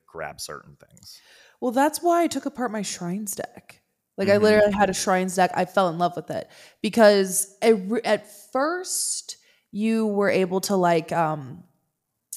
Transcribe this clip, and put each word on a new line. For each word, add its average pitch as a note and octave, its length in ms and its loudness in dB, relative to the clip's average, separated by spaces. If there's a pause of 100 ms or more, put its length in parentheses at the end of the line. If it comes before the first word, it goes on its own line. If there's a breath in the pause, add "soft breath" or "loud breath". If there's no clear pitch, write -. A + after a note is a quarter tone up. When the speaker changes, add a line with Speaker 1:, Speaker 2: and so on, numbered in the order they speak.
Speaker 1:
grab D2+ 360 -14
certain C#2+ 340 -16
things. - 460 -20 (400 soft breath)
Speaker 2:
Well, B3 100 -4
that's C#4+ 320 0
why E4+ 200 2
I D#4+ 40 2
took C4+ 180 -8
apart A#3+ 260 -6
my G#3+ 100 -6
Shrines F#3+ 540 -8
deck. - 460 -16 (360)
Like, G3 120 -2
I G3+ 60 6
Speaker 1:
Mm-hmm. G#3 80 2
Speaker 2:
literally G#3+ 300 6
had G3+ 160 2
a F#3+ 40 0
Shrines F#3 420 0
deck. F3+ 200 2
I F#3 100 0
fell F#3 240 0
in D#3+ 80 -6
love F3 200 0
with D#3+ 140 -10
it A2 180 -8 (320 loud breath)
because G3+ 800 4
it A3+ 120 6 (140)
re-, A#3 160 -4
at - 480 -4
first - 840 -4 (340 soft breath)
you A3 360 0
were G3+ 220 0
able F#3 320 0
to, G3+ 140 -2
like, E3+ 380 0
um, D#3 500 -4 (720)